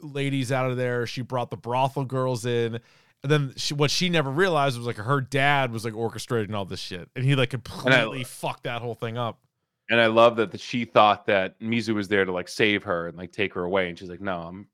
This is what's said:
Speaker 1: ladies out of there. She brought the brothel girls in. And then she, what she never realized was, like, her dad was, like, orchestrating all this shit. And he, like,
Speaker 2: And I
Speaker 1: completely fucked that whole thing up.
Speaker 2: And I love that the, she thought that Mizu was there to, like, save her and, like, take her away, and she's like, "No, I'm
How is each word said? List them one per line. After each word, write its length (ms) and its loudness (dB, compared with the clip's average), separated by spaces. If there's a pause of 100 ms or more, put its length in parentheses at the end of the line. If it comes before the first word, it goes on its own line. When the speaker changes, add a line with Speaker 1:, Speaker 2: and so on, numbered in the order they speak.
Speaker 1:
ladies 500 -4
out 180 0
of 60 -4
there. 320 -2
She 140 -8
brought 280 -4
the 80 -10
brothel 460 -2
girls 420 -4
in. 340 -2 (440)
And 80 0
then 240 0
she, 180 -4
what 160 2
she 200 0
never 200 2
realized 480 2
was, 80 -8
like, 120 -6
her 240 0
dad 500 2
was, 140 -6
like, 80 -6
orchestrating 600 -4
all 120 -4
this 160 -10
shit. 340 -10
And 80 -4
he, 120 4
like, 180 0
Speaker 2:
And 120 -6
I 60 -14
Speaker 1:
completely 540 2
fucked 380 -10
that 180 -6
whole 140 -8
thing 220 -6
up. 220 -4 (520)
Speaker 2:
And 100 6
I 60 8
love 300 8
that 140 2
the, 60 -10
she 280 -4
thought 420 6
that 320 2
Mizu 340 0
was 140 -2
there 180 4
to, 60 -4
like, 160 -4
save 360 2
her 260 -4
and, 80 -14
like, 140 -12
take 220 -4
her 120 -4
away, 240 0
and 100 -12
she's 100 -14
like, 120 -14
"No, 180 -6
I'm 340 -12